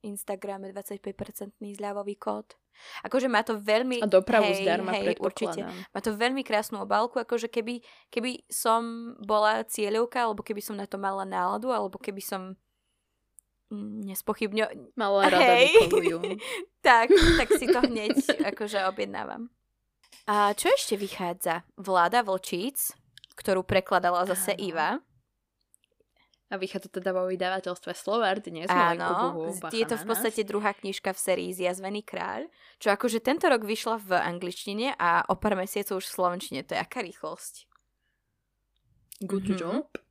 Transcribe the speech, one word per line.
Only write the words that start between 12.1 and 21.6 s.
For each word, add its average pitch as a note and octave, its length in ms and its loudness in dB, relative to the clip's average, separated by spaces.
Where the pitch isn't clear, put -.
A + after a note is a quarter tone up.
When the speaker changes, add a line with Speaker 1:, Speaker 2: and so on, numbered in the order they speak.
Speaker 1:
som, F#3+ 320 -8
mm, G#3 400 -10
nespochybňo-, G#3 880 -4
Speaker 2:
Mala G3+ 320 4
rada F3+ 160 8
Speaker 1:
hej. C#4 240 8
Speaker 2:
Nicole G#4+ 280 4
Yoon. E4+ 300 -4
Speaker 1:
<laughs> A#4 80 -10
Tak, A#3 320 6
tak E4 420 8
si - 140 2
to B3+ 160 4
hneď A3+ 320 0
Speaker 2:
<laughs> D4+ 160 0
Speaker 1:
akože G3+ 380 -2
objednávam. G3+ 640 -6
A G#3 300 2
čo E4+ 160 2
ešte C5+ 240 2
vychádza? F3+ 800 -4